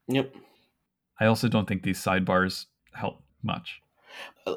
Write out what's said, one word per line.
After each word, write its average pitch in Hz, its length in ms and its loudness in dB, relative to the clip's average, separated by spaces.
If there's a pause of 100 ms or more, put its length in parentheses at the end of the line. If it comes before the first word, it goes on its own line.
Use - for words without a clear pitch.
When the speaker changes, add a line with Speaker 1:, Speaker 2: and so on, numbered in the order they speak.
Speaker 1:
Yep. 135 260 0 (840)
Speaker 2:
I 110 60 6
also 113 220 4
don't 107 200 2
think 95 140 -2
these 92 200 -2
sidebars 92 640 2 (280)
help - 280 -8 (200)
much. - 400 -8 (640)
Speaker 1:
Uh, - 100 -4